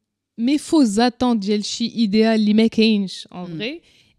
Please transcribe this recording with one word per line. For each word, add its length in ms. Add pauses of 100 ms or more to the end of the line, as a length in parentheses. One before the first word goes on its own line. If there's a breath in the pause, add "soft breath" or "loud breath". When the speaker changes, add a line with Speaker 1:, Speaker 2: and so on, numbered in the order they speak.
(380)
Speaker 1:
mes 200
fausses 400
attentes 400
ديال 260
شي 240
idéal 560
li 100
ma 140
kaynch, 640
en 180
Speaker 2:
Mm. 80
Speaker 1:
vrai, 260 (360 soft breath)